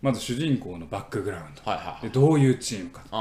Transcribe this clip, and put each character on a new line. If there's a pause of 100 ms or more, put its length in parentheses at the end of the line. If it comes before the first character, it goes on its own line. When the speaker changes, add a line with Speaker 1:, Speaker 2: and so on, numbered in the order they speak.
Speaker 1:
ま
ず
主
人
公
の
バ
ッ
ク
グ
ラ
ウ
ン (120)
ド。
Speaker 2:
は
い
は
い
は
い。
Speaker 1:
で、
ど
う
い
う
チ
ー
ム
か。 (100)
Speaker 2:
う